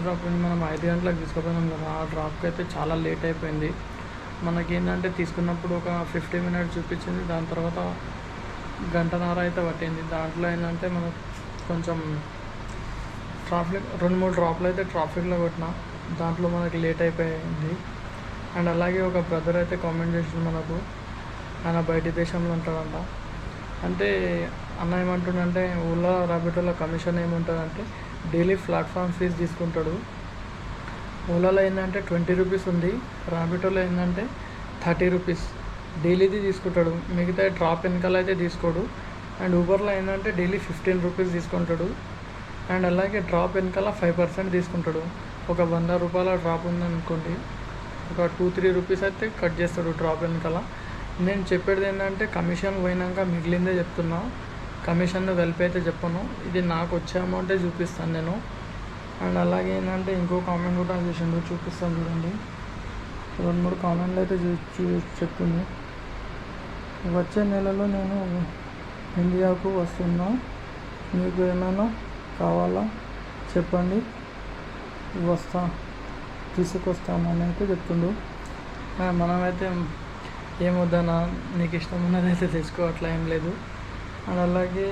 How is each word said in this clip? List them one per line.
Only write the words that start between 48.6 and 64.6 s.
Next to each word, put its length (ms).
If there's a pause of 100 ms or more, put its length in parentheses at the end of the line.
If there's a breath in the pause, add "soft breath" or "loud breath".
రూపీస్ 300
అయితే 180 (160)
కట్ 180
చేస్తాడు 300 (100)
డ్రాప్ 240
వెనకాల. 320 (680 loud breath)
నేను 240
చెప్పేది 400
ఏంటంటే 360 (120)
కమిషన్ 460
పోయినాక 360 (140)
మిగిలిందే 440
చెప్తున్నా, 400 (720)
కమిషన్ను 500
కలిపి 280
అయితే 200
చెప్పను. 360 (260)
ఇది 140 (100)
నాకు 260
వచ్చే 180 (100)
అమౌంటే 380
చూపిస్తాను 540
నేను. 160 (920)
And 180
అలాగే 340
ఏంటంటే 340 (100)
ఇంకో 160 (120)
కామెంట్ 320
కూడా 140 (100)
చేసిండు, 320 (120)
చూపిస్తాను 500
చూడండి. 320 (1120)
రెండు 200
మూడు 200
కామెంట్లు 380
అయితే 200
చూ-, 180 (140)